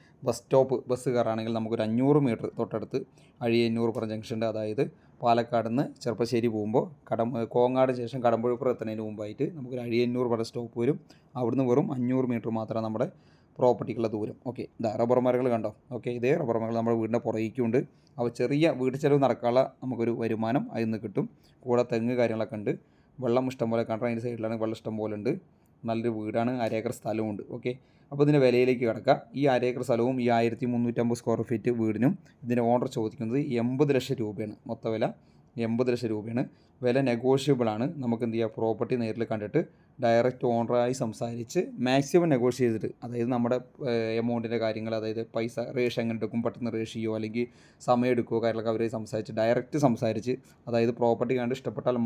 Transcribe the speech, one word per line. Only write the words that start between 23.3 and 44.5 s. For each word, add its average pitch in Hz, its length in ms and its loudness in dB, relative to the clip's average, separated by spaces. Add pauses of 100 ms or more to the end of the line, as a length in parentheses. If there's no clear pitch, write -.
ഇഷ്ടം 120 200 -4
പോലെ, 117 160 0
കിണർ 113 200 -4
അതിൻ്റെ 113 180 -4
സൈഡിലാണ്, 113 360 -6
വെള്ളം 110 160 -2
ഇഷ്ടം 110 220 -8
പോലെ 107 180 -4
ഉണ്ട്. 107 140 -2 (560)
നല്ലൊരു 113 300 -2
വീടാണ്, 113 340 -2 (120)
അര 110 140 -2
ഏക്കർ 113 200 -4
സ്ഥലമുണ്ട്. 107 440 -4 (140)
ഓക്കെ, 123 160 -4 (400)
അപ്പോൾ 143 140 2
ഇതിൻ്റെ 147 180 6
വിലയിലേക്ക് 123 460 4
കിടക്കാം. 127 280 2 (220)
ഈ - 20 -2 (120)
അര 123 160 2
ഏക്കർ 127 180 -4
സ്ഥലവും 123 360 2
ഈ 120 120 2
ആയിരത്തി 117 380 0
മുന്നൂറ്റമ്പത് 120 460 0
സ്ക്വയർ 113 300 0
ഫീറ്റ് 117 300 0
വീടിനും 110 320 4 (320)
ഇതിൻ്റെ 120 260 0
ഓണർ 123 180 2 (100)
ചോദിക്കുന്നത് 113 420 -2 (220)
എൺപത് 131 340 2
ലക്ഷം 127 260 -2
രൂപയാണ് 107 320 -6 (160)
മൊത്ത 117 240 -6
വില. 110 120 0 (600)
എൺപത് 117 260 0
ലക്ഷം 120 200 -2
രൂപയാണ്. 113 300 -4 (420)
വില 123 140 4 (100)
നെഗോഷ്യബിൾ 127 680 2
ആണ്. 113 120 -2 (160)
നമുക്ക് 117 240 -2
എന്ത് 113 100 -2
ചെയ്യാം, 113 200 0
പ്രോപ്പർട്ടി 113 460 -2
നേരിൽ 110 280 -2
കണ്ടിട്ട് 104 300 -2 (420)
ഡയറക്റ്റ് 120 480 4
ഓണറായി 120 500 2
സംസാരിച്ച് 117 600 -4 (260)
മാക്സിമം 143 460 4
നെഗോഷിയേറ്റ് 123 420 2
ചെയ്തിട്ട്, - 160 -4 (140)
അതായത് 120 300 -2
നമ്മുടെ, 120 220 2 (340)
ഏഹ്, 113 300 -2
എമൗണ്ടിൻ്റെ 117 440 -2